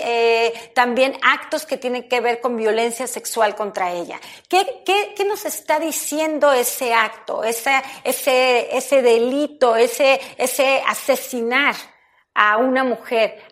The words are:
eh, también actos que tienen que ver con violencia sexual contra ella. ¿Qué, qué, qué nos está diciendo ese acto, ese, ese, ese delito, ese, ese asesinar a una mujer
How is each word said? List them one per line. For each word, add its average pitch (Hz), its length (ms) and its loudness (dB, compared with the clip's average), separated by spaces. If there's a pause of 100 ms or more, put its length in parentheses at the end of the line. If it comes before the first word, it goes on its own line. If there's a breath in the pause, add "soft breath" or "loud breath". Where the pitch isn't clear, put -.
eh, 233 720 0
también 247 480 2
actos 285 420 0
que 269 140 -6
tienen 247 320 -6
que 247 100 2
ver 233 220 -2
con 247 160 -2
violencia 226 480 0
sexual 220 480 -2
contra 196 360 -6
ella. 175 300 -10 (300 loud breath)
¿Qué, 359 340 0
qué, 403 320 0
qué 403 80 -2
nos 403 220 -4
está 302 340 -2
diciendo 302 720 0
ese 247 400 0
acto, - 500 -2
ese, 262 400 0 (220 loud breath)
ese, 254 720 2
ese 269 240 2
delito, 240 760 2
ese, 262 440 4 (160 loud breath)
ese 269 500 0
asesinar 247 880 -2 (600 soft breath)
a 214 240 4
una 262 260 2
mujer 226 680 -2